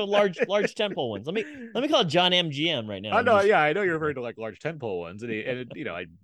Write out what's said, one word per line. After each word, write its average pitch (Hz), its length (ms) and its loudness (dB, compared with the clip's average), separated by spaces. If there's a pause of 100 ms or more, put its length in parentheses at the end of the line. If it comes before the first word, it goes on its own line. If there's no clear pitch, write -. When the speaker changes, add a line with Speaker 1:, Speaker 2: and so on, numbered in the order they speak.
Speaker 1:
of 208 80 -2
large, 202 380 4
large 202 300 0
tentpole 180 340 -2
ones. 104 160 -6
Let 165 80 -4
me, 220 100 -2 (300)
let 226 80 0
me 294 60 0
call 285 160 4
John 175 280 2
M 175 200 2
G 147 180 -2
M 120 180 -2
right 98 140 -6
now 107 80 -8
Speaker 2:
I 196 80 2
Speaker 1:
and 240 80 2
Speaker 2:
know, 226 120 6
Speaker 1:
just 196 100 4
Speaker 2:
yeah, 202 100 6
I 151 140 4
know 196 100 -2
you're 180 120 0
referring 156 200 -2
to, 127 60 -8
like, 117 180 -8
large 110 220 -8
tentpole 123 400 -4
ones, 92 240 -10
and, 117 80 -6
and, 123 420 -6
you - 80 -10
know, 92 140 -6
I 90 100 -8 (180)